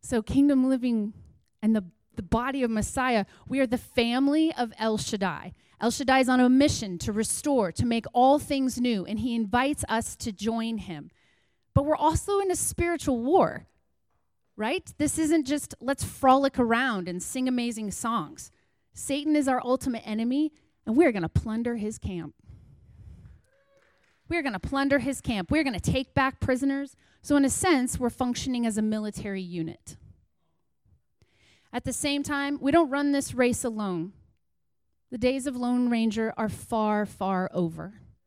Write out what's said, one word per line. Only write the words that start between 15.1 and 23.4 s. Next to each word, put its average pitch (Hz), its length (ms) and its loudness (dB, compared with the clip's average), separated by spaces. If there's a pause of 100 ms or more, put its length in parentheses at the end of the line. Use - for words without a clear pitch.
isn't 311 280 2
just, 285 340 -4
"Let's 269 220 -4
frolic 269 560 2
around 233 480 0
and 180 160 -6
sing 254 240 -4
amazing 233 460 -2
songs." 226 580 -6 (420)
Satan 294 440 0
is 285 100 4
our 254 160 2
ultimate 254 420 -2
enemy, 240 480 0 (320)
and 220 120 0
we're 302 160 6
gonna 175 160 -2
plunder 233 480 -2
his 214 220 -6
camp. 165 360 -8 (1900)